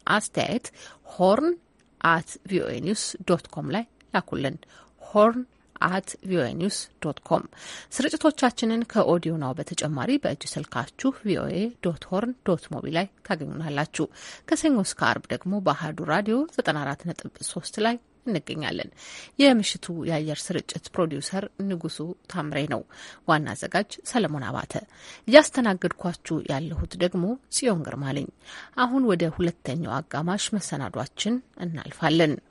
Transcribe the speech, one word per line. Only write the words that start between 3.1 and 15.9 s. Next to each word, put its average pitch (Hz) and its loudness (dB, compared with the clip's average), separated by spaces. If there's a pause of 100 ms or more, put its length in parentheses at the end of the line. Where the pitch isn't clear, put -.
ዶት - 2
ኮም 147 -8
ላይ 202 -2 (280)
ላኩልን። - -2 (460)
ሆርን 233 6 (420)
አት 190 0 (120)
ቪኦኤ 170 0
ኒውስ 170 -2 (220)
ዶት 151 -6
ኮም። - 2 (480)
ስርጭቶቻችንን 254 2
ከኦዲዮ 170 2
ናው 131 -2
በተጨማሪ 151 -2
በእጅ - -2
ስልካችሁ - -2
ቪኦኤ 180 -2 (280)
ዶት 170 -2
ሆርን 226 -2 (120)
ዶት 180 0
ሞቢ 139 -6
ላይ 170 0 (160)
ታገኙናላችሁ። 151 -4 (400)
ከሰኞ 302 4
እስከ - -4
አርብ 117 2
ደግሞ 180 -4
በአሃዱ 151 0